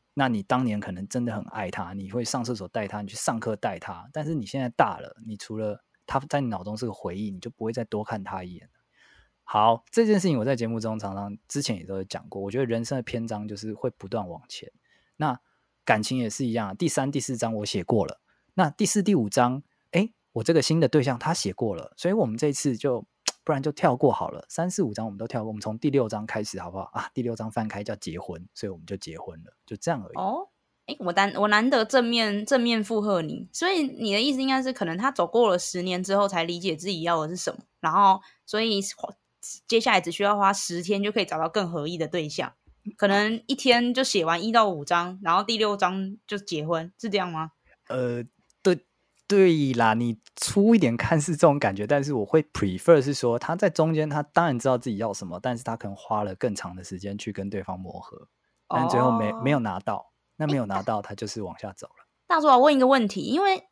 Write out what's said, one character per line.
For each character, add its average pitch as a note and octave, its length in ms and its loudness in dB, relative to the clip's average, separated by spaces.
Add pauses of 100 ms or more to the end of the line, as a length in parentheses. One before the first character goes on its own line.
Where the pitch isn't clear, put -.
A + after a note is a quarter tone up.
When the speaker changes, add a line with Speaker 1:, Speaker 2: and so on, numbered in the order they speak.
(120)
Speaker 1:
那 C3+ 160 2
你 G#2+ 140 -2
当 B2+ 220 0
年 G#2+ 140 0
可 G2 140 -6
能 F#2 160 -8
真 B2 160 -4
的 A#2 80 -4
很 G#2 120 -6
爱 G2 260 -8
它， F#2 240 -8
你 G2 160 -10
会 A#2+ 120 -4
上 A#2+ 220 -4
厕 A#2+ 100 -4
所 F#2+ 140 -10
带 G#2+ 180 -4
它， G#2 140 -8
你 G2+ 80 -8
去 - 80 -14
上 A#2 240 -2
课 A2 160 -4
带 G2 220 -4
它， E2+ 340 -14
但 D#3 100 -6
是 D#3 120 -4
你 B2 100 -4
现 C3+ 160 -6
在 B2+ 80 -2
大 A#2 300 0
了， - 180 -16 (100)
你 G#2+ 100 -10
除 G#2+ 200 -10
了 G#2+ 260 -6 (220)
它 - 240 -2
在 C#3+ 140 0
你 B2 60 -2
脑 F#2+ 140 -6
中 G#2 140 -8
是 A#2+ 80 -8
个 A2 80 -4
回 F2+ 240 -8
忆， G#2 140 -6
你 F#2 100 -10
就 - 80 -10
不 - 160 -10
会 A2+ 80 -2
再 A#2 120 -4
多 G#2+ 200 -6
看 G#2+ 180 -6
它 F#2+ 220 -10
一 F2+ 80 -12
眼。 - 160 -18 (760)
好， A2+ 460 4
这 A3+ 160 4
件 G#3+ 80 6
事 F#3+ 140 2
情 C#3+ 100 2
我 G#2+ 60 0
在 C3+ 100 2
节 A#2 140 -2
目 A2+ 100 -2
中 A2 180 -4
常 G#2 200 -6
常 G2+ 200 -8 (120)
之 C#3+ 120 -4
前 A2+ 160 -2
也 F2 80 -12
都 F#2+ 120 -8
有 F#2+ 80 -6
讲 - 240 -12
过， G2 140 -10
我 G2 80 -6
觉 A2+ 80 -4
得 C3+ 60 0
人 A#2 200 -2
生 C3+ 120 -6
的 B2 60 -4
篇 A#2 240 -6
章 G#2+ 220 -8
就 G#2 80 -10
是 G#2+ 160 -10
会 B2 180 -4
不 - 160 -14
断 G2 220 -6
往 E2 200 -14
前， - 220 -16 (460)
那 C#3 240 -2 (440)
感 A2 160 6
情 C3 180 -2
也 A2+ 120 -2
是 C3 160 -4
一 A2+ 60 -2
样， G#2+ 240 -2
第 F3 100 0
三、 C#3 240 0
第 C#3 80 -2
四 B2 180 -4
章 A2+ 180 -2
我 G#2 120 -4
写 F#2+ 160 -2
过 G2+ 240 2
了， - 140 -12 (340)
那 E3 160 2
第 G#3 160 0
四、 G#3 160 2
第 G3+ 140 4
五 A2 120 2
章， B2+ 360 2 (260)
诶， G3+ 220 0 (220)
我 A2 100 -4
这 E3 100 4
个 D3 80 4
新 D#3+ 160 2
的 D#3 80 4
对 C#3 160 4
象 B2 160 -2
他 D#3+ 160 -2
写 - 180 -4
过 G#2 220 -4
了， - 220 -12
所 - 120 -2
以 F#3+ 60 0
我 G#3+ 100 2
们 A2 140 -4
这 D3+ 80 0
一 C#3+ 60 2
次 C3+ 240 -2
就， A#2+ 280 -2 (380)
不 - 80 -2
然 C#3 100 0
就 D3 120 -4
跳 D3+ 240 2
过 C3 160 4
好 - 160 -2
了， - 200 -12
三 F3 220 -4
四 F3+ 140 0
五 G#2+ 100 -2
章 A2 100 -6
我 A2+ 60 -6
们 G2 80 -12
都 A2+ 80 -6
跳 A#2 160 -4
过， A2 60 -6
我 A2 40 -6
们 G#2 80 -8
从 A2 160 -6
第 D3 140 0
六 C3 180 2
章 G#2+ 160 -6
开 G#2+ 200 -4
始 F#2+ 160 -10
好 F2 100 -10
不 F#2+ 80 -10
好？ F#2+ 140 -6
啊， - 200 -8
第 - 80 -6
六 A#2 140 -2
章 A2 160 -8
翻 A2 160 -2
开 G#2 160 -8
叫 G#2+ 140 -8
结 E2+ 240 -10
婚， F2 340 -12
所 G#2+ 140 -8
以 - 20 -8
我 F#2 60 -12
们 D#2+ 100 -20
就 F#2+ 100 -8
结 D#2+ 220 -12
婚 E2 240 -14
了， - 140 -20 (100)
就 - 80 -12
这 - 160 -6
样 C#3 100 -4
而 - 120 -12
已。 A2+ 40 -12
Speaker 2:
哦， A#3+ 300 -4 (400)
诶， D4 140 -10
我 F3+ 140 -4
难， G3 200 2
我 G#3 140 2
难 G#3+ 200 4
得 B3 160 4
正 B3 200 4
面， A3 420 0
正 C4 140 4
面 A#3 240 2
附 A3 180 0
和 G3+ 180 2
你， D#3+ 320 -6
所 E4+ 160 -2
以 F#4 140 2
你 A3+ 320 -2
的 G#3 60 2
意 C#4 120 2
思 C4 80 -2
应 C4+ 60 0
该 C4+ 160 2
是 C4 100 -2
可 A3 120 -4
能 E3 120 -2
他 A#3+ 140 0
走 F3 160 0
过 A3+ 220 4
了 F3+ 100 4
十 F3 240 -6
年 F3+ 180 -2
之 F#3+ 160 0
后 G3+ 120 4
才 F3 160 0
理 F3 160 -6
解 E3+ 160 -2
自 D3+ 100 -10
己 F3 160 -4
要 E3 200 2
的 D3+ 80 -4
是 F#3 60 -8
什 - 160 -4
么， - 60 -12 (220)
然 D#3 120 -2
后 G3 280 6 (260)
所 G#3 140 -2
以 A3 200 0 (840)
接 A3+ 140 4
下 A#3+ 100 2
来 G3+ 120 8
只 E3 100 -6
需 G3+ 100 -4
要 G3+ 140 4
花 G3 160 4
十 F3 300 -4
天 G3 200 0
就 G#3 80 -2
可 G#3+ 80 0
以 G3 60 2
找 D#3+ 140 -4
到 E3 100 0
更 F3 180 0
合 E3 220 -4
意 F3 80 -6
的 D#3+ 100 -2
对 D#3 220 -2
象， - 240 -6 (460)
可 G#3 80 4
能 G#3 400 2
一 C#4 80 -2
天 A#3+ 400 4
就 C4 100 2
写 G3 180 2
完 E3+ 220 0
一 A3+ 80 -2
到 A3 160 6
五 D#3 160 -4
章， F3 380 0
然 E3+ 120 2
后 G3 80 2
第 A3 140 -2
六 G#3 180 2
章 F#3+ 400 -2 (120)
就 G#3 100 -6
结 E3 300 -6
婚， E3 340 -2
是 A#3 80 -8
这 G3 80 0
样 F3+ 160 -2
吗？ D#3+ 200 -6 (360)
Speaker 1:
呃， A#2+ 340 -2 (400)
对， F3+ 220 2 (420)
对 E3+ 460 6
啦， A2+ 220 6
你 A#2 240 0 (180)
粗 G#3+ 380 4
一 A3+ 40 10
点 A#2+ 160 4
看 D#3 240 2
是 D3 140 0
这 D3 60 -2
种 D3 200 6
感 G#2+ 160 0
觉， G#2 120 -4
但 C#3+ 180 2
是 D3 80 -4
我 A#2 100 0
会 D#3 200 4
prefer G#2 580 4
是 C#3 140 0
说 A#2+ 240 0
他 E3 180 -4
在 F#3+ 140 2
中 D#3+ 240 2
间 D3+ 160 0
他 D3 120 0
当 E3 220 2
然 C3+ 140 2
知 C3+ 100 0
道 B2+ 80 4
自 A#2+ 140 -4
己 G2+ 80 -4
要 A2 160 -2
什 G2 120 -10
么， F2 160 -8
但 B2 140 -2
是 B2 80 -12
他 A2+ 100 -4
可 A2 140 -10
能 G2 80 -12
花 G#2+ 260 -2
了 F#2+ 120 -4
更 G#2+ 200 -2
长 F#2 220 -10
的 F#2 80 -14
时 F#2 140 -10
间 G2+ 180 -10
去 G#2 160 -8
跟 G2 160 -8
对 G2 140 -6
方 F#2 180 -10
磨 F2+ 180 -14
合， - 300 -20 (400)
但 E3 220 0
最 B2 100 4
后 B2+ 100 6
没， A2 200 2
Speaker 2:
哦。 A2 120 -6
Speaker 1:
没 C3+ 80 2
有 D3 100 4
拿 G2 200 -4
到， - 320 -6 (240)
那 D#3 100 -4
没 C#3+ 120 0
有 A#2 80 -2
拿 G2 160 -4
到， A2 160 -2
Speaker 2:
诶， G2+ 40 -6
Speaker 1:
他 G#2 120 -12
就 G#2 120 -8
是 G#2+ 140 -8
往 F#2 180 -10
下 G2 140 -10
走 - 140 -18
了。 - 200 -20 (200)
Speaker 2:
大 E4+ 120 2
叔， D4+ 100 2
我 B3+ 100 10
问 C#4+ 180 8
一 - 20 4
个 B3+ 80 6
问 B3+ 220 6
题， F#3+ 140 -6
因 C#4 200 0
为， F#4+ 140 4 (160)